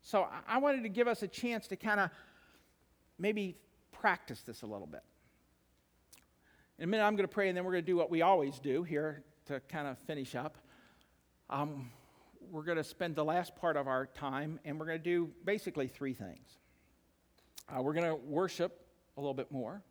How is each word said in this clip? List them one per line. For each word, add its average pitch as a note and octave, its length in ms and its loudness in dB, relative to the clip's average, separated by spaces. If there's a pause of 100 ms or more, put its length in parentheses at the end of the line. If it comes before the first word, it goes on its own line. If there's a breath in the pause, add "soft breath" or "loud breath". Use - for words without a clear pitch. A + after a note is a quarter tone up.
So G3 220 2
I, - 320 -4
I - 40 4
wanted C4+ 240 4
to A3 60 -2
give A#3 180 4
us A3+ 160 0
a F#3+ 40 -4
chance A#3 400 -4
to F#3+ 80 -6
kinda G#3 360 2 (1080 loud breath)
maybe G3 380 0 (340)
practice - 500 0
this - 200 -14
a A2+ 60 -10
little G2 200 -8
bit. - 160 -14 (1700 soft breath)
In D#3 60 -6
a E3+ 40 0
minute, G#3+ 160 4
I'm G#3 120 6
gonna G3 120 4
pray, G3 200 2
and F3+ 100 2
then F3+ 60 -2
we're F#3 80 0
gonna F3+ 100 2
do F3 160 2
what E3+ 140 2
we E3 100 4
always D3+ 380 6
do C#3 240 0
here D3+ 400 -2 (220)
to C#3 160 -6
kinda C#3+ 440 -6
finish C#3 300 -6
up. C#3+ 220 -4 (920 soft breath)
Um, C#3 420 -4 (600 loud breath)
we're D#3 120 -8
gonna D#3+ 200 0
spend E3 320 -4
the D3+ 100 2
last E3+ 300 0
part E3 200 2
of C#3 120 0
our C3 180 2
time, C#3+ 580 -4
and D3+ 160 -6
we're D#3 60 -6
gonna D#3+ 140 -4
do E3+ 320 0 (120)
basically F3 440 -2
three C3+ 260 -6
things. - 460 -12 (1080 soft breath)
Uh, C3 140 -6
we're D3 120 0
gonna E3 220 2
worship D#3+ 720 -2 (320)
a - 20 -10
little C#3 140 -2
bit C3 180 -6
more. C#3 400 -6